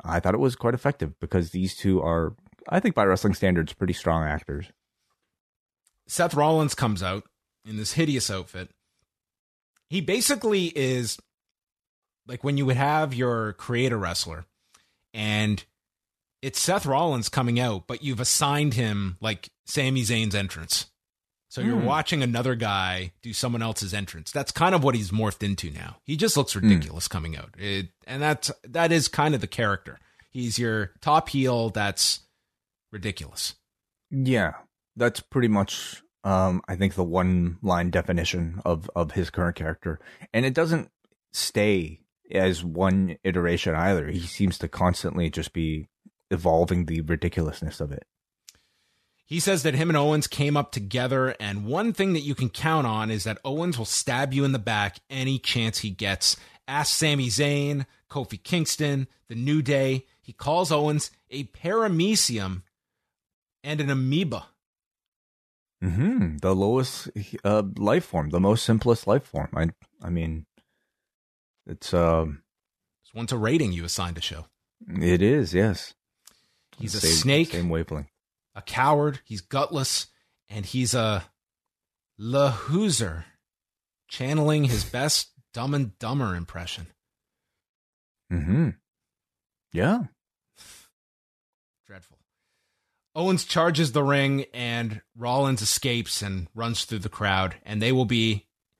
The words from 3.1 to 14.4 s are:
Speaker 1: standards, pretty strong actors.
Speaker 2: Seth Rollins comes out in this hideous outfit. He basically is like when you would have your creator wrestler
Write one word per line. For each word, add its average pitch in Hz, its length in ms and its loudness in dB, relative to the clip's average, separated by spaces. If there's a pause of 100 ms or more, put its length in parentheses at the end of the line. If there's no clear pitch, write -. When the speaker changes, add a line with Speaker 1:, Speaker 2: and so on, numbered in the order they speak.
Speaker 1:
standards, 87 380 2
pretty 92 200 -2
strong 80 320 0
actors. 76 420 -6 (1400)
Speaker 2:
Seth 165 260 0
Rollins 151 420 4
comes 104 280 0
out 95 200 -4 (420)
in 110 120 -8
this 107 160 -4
hideous 151 380 0
outfit. 92 380 -8 (1200)
He 185 120 -2
basically 208 640 0
is 131 520 -2 (1080)
like 123 160 -10
when 139 140 0
you 139 80 0
would 127 120 4
have 147 360 2
your 117 400 0
creator 120 440 -2
wrestler 85 480 -4 (680)